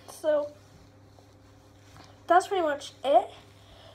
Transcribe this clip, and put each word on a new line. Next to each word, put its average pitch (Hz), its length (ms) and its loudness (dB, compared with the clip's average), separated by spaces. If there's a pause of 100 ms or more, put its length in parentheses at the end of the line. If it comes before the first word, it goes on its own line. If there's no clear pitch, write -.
(100)
So 294 400 -2 (1800)
that's 359 220 4
pretty 370 160 -2
much 294 280 -6 (120)
it. 285 260 4 (640)